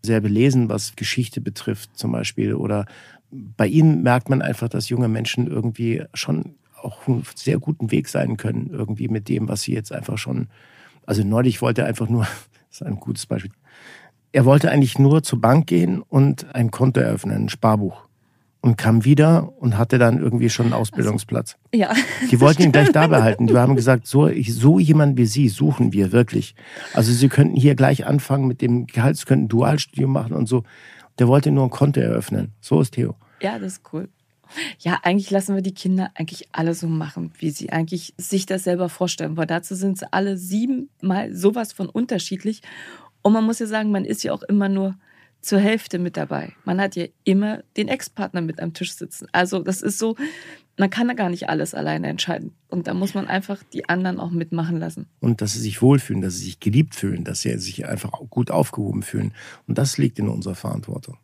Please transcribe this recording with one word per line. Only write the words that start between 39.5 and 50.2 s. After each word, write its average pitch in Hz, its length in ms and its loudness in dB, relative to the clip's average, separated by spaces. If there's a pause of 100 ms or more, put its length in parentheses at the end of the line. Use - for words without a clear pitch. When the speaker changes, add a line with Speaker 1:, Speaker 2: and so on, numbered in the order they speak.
Speaker 2:
sind 190 240 -4
sie - 140 -10
alle 196 240 -2
siebenmal 190 1000 -4
sowas 208 380 0
von 196 160 -8
unterschiedlich. 214 760 -6 (600)
Und 208 100 6
man 220 120 4
muss 226 140 -2
ja 226 80 -4
sagen, 214 240 -2
man 196 140 0
ist - 180 -6
ja - 100 -4
auch 196 100 -8
immer 196 260 0
nur 190 280 -2 (440)
zur - 180 0
Hälfte 208 400 0
mit 175 180 -4
dabei. 147 360 -8 (120)
Man 185 160 -2
hat 196 160 -4
ja 170 100 -6 (180)
immer 202 380 0 (140)
den 208 120 -4
Ex-Partner - 540 -6
mit 160 180 -8
am 165 140 -8
Tisch - 180 -10
sitzen. - 400 -16
Also 180 280 0
das 190 200 -6
ist 202 180 -6
so, 220 180 -4 (600)